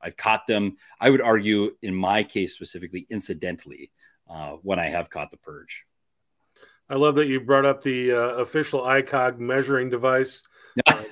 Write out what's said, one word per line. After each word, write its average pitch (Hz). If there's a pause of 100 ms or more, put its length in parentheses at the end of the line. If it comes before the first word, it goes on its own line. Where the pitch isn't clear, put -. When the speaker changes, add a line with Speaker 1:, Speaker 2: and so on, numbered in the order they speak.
Speaker 1:
I've 85
caught 110
them. 104 (220)
I 123
would 135
argue 107
in 98
my 95
case 98
specifically, 87
incidentally, 85 (380)
uh, 78 (100)
when 95
I 85
have 82
caught 73
the -
perch. - (1040)
Speaker 2:
I 139
love 143
that 147
you 131
brought 135
up 135
the, 127
uh, 120
official 131
I 131
cog 127
measuring 127
device. 131
Speaker 1:
<laughs> - (600)